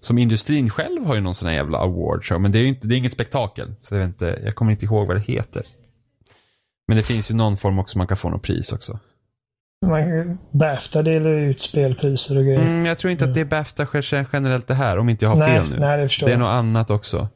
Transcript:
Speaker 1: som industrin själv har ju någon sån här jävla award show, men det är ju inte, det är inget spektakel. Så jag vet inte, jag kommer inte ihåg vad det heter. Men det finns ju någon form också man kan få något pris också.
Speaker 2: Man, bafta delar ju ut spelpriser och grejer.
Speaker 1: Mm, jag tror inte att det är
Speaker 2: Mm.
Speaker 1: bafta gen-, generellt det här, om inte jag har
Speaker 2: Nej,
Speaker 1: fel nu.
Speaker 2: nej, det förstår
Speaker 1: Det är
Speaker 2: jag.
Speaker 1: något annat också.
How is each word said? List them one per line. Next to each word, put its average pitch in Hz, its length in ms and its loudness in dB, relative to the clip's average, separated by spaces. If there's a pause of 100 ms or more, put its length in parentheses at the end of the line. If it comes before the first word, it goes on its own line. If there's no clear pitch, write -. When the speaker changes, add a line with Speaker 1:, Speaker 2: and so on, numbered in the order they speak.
Speaker 1:
som 120 160 2
industrin 120 520 2
själv 320 360 -4
har 139 100 0
ju 107 60 0
någon 90 140 -2
sån 90 120 -6
här 80 80 0
jävla 73 220 -2
award 87 480 -2
show, 87 160 -2
men 98 100 2
det 107 80 4
är - 20 4
ju 127 60 4
inte, 131 200 -4
det 117 80 0
är - 20 2
inget 123 160 -2
spektakel. 113 680 -6
Så - 140 -6
jag 98 40 0
vet 92 80 0
inte, 90 380 -4
jag 104 100 -4
kommer 110 160 2
inte 107 140 -2
ihåg 104 220 0
vad 90 80 0
det 104 80 -2 (100)
heter. - 300 -6 (1200)
Men 110 100 4
det 110 60 2
finns 110 280 -2
ju 113 40 0
någon 110 220 2
form 95 220 0
också - 180 -4
man 92 100 0
kan 95 100 -2
få 85 120 -4
något 95 140 -6
pris - 300 -4
också. - 260 -10 (840)
Speaker 2:
Man, 170 520 0 (140)
bafta 151 520 0
delar 160 260 2
ju 151 220 2
ut 135 100 -4
spelpriser 139 760 0
och 135 80 4
grejer. 135 140 4
Speaker 1:
Mm, 165 260 2
jag 165 120 0
tror 185 140 -2
inte 165 140 0
att 131 80 0
det 156 60 0
är 160 60 0
Speaker 2:
Mm. 139 40 -8
Speaker 1:
bafta 151 440 -4
gen-, 143 400 -2
generellt 131 340 0
det 135 60 0
här, 127 240 2
om 117 120 4
inte 110 160 2
jag 107 40 6
har 110 80 6
Speaker 2:
Nej, 156 220 6
Speaker 1:
fel 76 100 0
nu. 69 100 -4
Speaker 2:
nej, 143 220 2
det 139 80 0
förstår - 180 0
Speaker 1:
Det 120 40 4
är - 20 4
Speaker 2:
jag. 120 60 2
Speaker 1:
något 120 140 2
annat 113 380 0
också. 104 440 -2